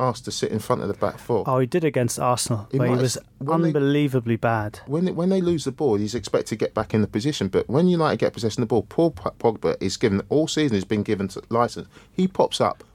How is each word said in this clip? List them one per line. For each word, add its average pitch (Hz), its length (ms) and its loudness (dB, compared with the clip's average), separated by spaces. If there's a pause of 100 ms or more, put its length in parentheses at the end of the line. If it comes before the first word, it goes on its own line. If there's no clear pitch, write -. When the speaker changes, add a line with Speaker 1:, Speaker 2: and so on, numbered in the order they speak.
Speaker 1:
asked 127 240 -2
to 107 60 -8
sit - 200 -4
in 110 80 -2
front 123 220 -2
of 98 80 -4
the 98 60 -2
back - 220 -2
four. 104 300 -2
Speaker 2:
Oh, 127 100 0
he 131 80 2
did 165 200 -2
against 123 340 0
Arsenal, 123 540 0
Speaker 1:
He 135 40 0
Speaker 2:
where 123 120 2
he 123 60 2
Speaker 1:
might 123 60 2
Speaker 2:
was 123 120 0
Speaker 1:
have, - 100 -10 (160)
when 151 220 0
they, 165 80 4
Speaker 2:
unbelievably 139 680 2
bad. 113 500 -2
Speaker 1:
when, 170 300 -2
when 175 140 0
they 190 100 2
lose 170 240 0
the 135 80 -4
ball, 127 240 2
he's 104 180 -2
expected 117 340 -6
to 117 100 -4
get - 160 -4
back - 200 -2
in 110 80 4
the 101 60 2
position. 110 400 -2
But - 220 0
when 160 180 4
United 160 320 2
get - 140 0
possession 113 300 -2
of 110 40 -4
the 127 60 0
ball, 104 100 2
Paul 165 280 2
P-, - 180 -6 (100)
Pogba 104 420 0
is 95 140 -2
given, 98 320 2
all 147 220 2
season 147 260 0
he's 95 80 0
been 104 200 -2
given 98 260 -2
to - 180 -12
license. 117 400 0 (240)
He 185 160 0
pops - 320 0
up - 240 0 (120)